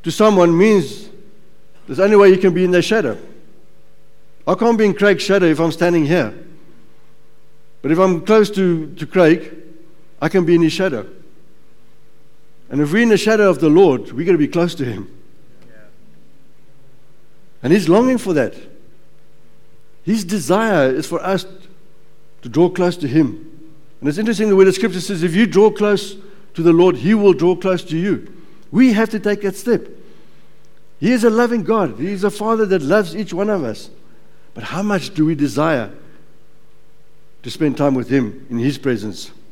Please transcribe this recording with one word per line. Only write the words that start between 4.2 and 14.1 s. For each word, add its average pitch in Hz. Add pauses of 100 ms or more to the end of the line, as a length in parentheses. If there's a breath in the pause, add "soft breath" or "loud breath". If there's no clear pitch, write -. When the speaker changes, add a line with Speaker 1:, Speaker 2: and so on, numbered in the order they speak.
Speaker 1:
I 175
can't 233
be 214
in 196
Craig's 202
shadow 190
if 151
I'm 165
standing 175
here. 143 (1500)
But 139
if 160
I'm 185
close 214
to, 170
to -
Craig, 175 (680)
I 160
can 185
be 170
in 170
his 156
shadow. 147 (1600)
And 131
if 147
we're 220
in 233
the 208
shadow 214
of 143
the 160
Lord, 147